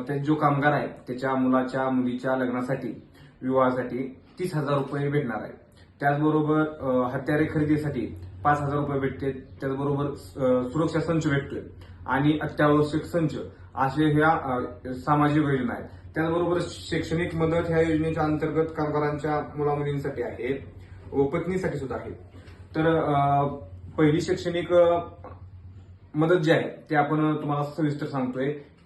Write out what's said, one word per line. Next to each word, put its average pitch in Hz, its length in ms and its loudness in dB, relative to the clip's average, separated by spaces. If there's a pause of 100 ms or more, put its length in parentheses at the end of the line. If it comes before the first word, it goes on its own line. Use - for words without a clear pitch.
त्या 143 100 -2
जो 143 180 2
कामगार 147 360 2
आहे 131 160 0
त्याच्या 131 480 -4
मुलाच्या, 131 540 2
मुलीच्या 127 460 0
लग्नासाठी, 123 680 -4 (400)
विवाहासाठी 127 760 0 (220)
तीस 180 160 -4
हजार 139 220 0
रुपये 139 320 -2
भेटणार 120 320 -2
आहे. - 100 -12 (480)
त्याचबरोबर, 151 600 2 (200)
अ, 127 360 0
हत्यारे 151 360 0
खरेदीसाठी 147 640 0 (280)
पाच 147 180 4
हजार 143 180 -2
रुपये 139 200 -2
भेटते. 135 320 -2
त्याचबरोबर, 139 800 -4
अ, 127 580 0
सुरक्षा 156 300 0
संच 156 280 0
भेटतोय 139 320 0 (460)
आणि 147 360 2
अत्यावश्यक 147 640 2
संच 156 320 0 (380)
असे 147 380 2
ह्या, 151 160 6
अ, 131 640 -2
सामाजिक 147 500 2
योजना 127 300 0
आहेत. - 420 -12
त्याचबरोबर 170 460 0
शैक्षणिक 160 720 -4
मदत 160 320 0
ह्या 165 140 2
योजनेच्या 160 420 2
अंतर्गत 151 440 0 (100)
कामगारांच्या 147 800 -2
मुलामुलींसाठी 143 640 -2
आहे 120 520 -4 (380)
व 139 120 4
पत्नीसाठी 165 540 0
सुद्धा 135 180 -6
आहे. - 160 -8 (640)
तर, 160 280 4
अ, 143 400 4 (540)
पहिली 156 240 6
शैक्षणिक, 175 520 -2
अ, 170 260 6 (1160)
मदत 165 200 6
जी 160 160 4
आहे - 380 0
ते 151 60 0
आपण 151 400 2
तुम्हाला 147 280 -2
सविस्तर 147 420 -2
सांगतोय. 131 480 -2 (320)